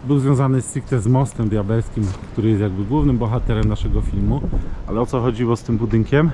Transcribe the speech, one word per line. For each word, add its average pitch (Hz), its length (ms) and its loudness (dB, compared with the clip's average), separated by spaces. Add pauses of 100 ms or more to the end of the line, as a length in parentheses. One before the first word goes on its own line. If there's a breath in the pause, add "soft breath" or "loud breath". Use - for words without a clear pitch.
był 135 160 2
związany 131 420 2
stricte - 380 -4
z 98 80 0
mostem 123 420 2
diabelskim, 107 580 -2 (240)
który 110 180 0
jest 104 120 2
jakby 101 220 -2
głównym 135 340 2
bohaterem 110 480 0
naszego 107 360 0
filmu. 104 400 0 (460 loud breath)
Ale 110 140 -2
o 123 40 2
co 123 160 -2
chodziło 117 340 0
z - 80 -8
tym 113 140 -2
budynkiem? 117 560 2